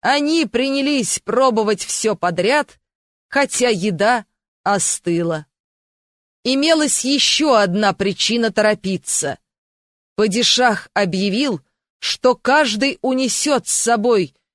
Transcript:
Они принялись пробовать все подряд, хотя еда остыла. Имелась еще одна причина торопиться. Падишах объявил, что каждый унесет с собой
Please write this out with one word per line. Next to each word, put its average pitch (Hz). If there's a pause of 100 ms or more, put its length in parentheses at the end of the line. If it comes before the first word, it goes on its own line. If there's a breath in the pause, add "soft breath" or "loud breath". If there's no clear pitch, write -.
Они 294
принялись 269
пробовать 220
все 214
подряд, 180 (500)
хотя 262
еда 208 (360)
остыла. 170 (1000)
Имелась 302
еще 277
одна 202
причина 214
торопиться. 196 (760)
Падишах 226
объявил, 202 (380)
что -
каждый 254
унесет 262
с -
собой 220 (200)